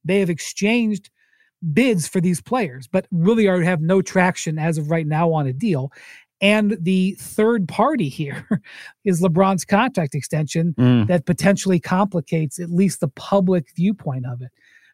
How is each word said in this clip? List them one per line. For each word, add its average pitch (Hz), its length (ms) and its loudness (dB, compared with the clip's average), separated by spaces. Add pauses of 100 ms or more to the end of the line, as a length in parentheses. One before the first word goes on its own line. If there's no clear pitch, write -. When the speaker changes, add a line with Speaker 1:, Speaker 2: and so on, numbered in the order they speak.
Speaker 1:
They 185 140 0
have 185 120 0
exchanged 214 800 -2 (640)
bids 226 340 2
for 190 120 -2
these 175 200 0
players, 147 480 -6
but 190 240 -2
really 202 340 2
are, 180 140 2
have 170 220 0
no 185 180 2
traction 180 580 0
as 156 200 -2
of 151 120 -6
right 165 160 -2
now 160 260 0
on 151 140 0
a 131 60 -2
deal. 139 400 -2 (500)
And 208 380 2
the 185 400 0
third 214 480 -2
party 226 400 0
here 139 400 -8
<laughs> - 560 -8
is 180 160 2
LeBron's 190 460 2
contract 202 480 0
extension 156 640 -2
Speaker 2:
Mm. 123 300 4
Speaker 1:
that 175 180 2
potentially 185 520 2
complicates 175 800 -2
at 175 120 -8
least 175 300 0
the 160 80 -2
public 185 580 0 (100)
viewpoint 170 480 -4
of 123 160 -10
it. 127 100 -16 (440)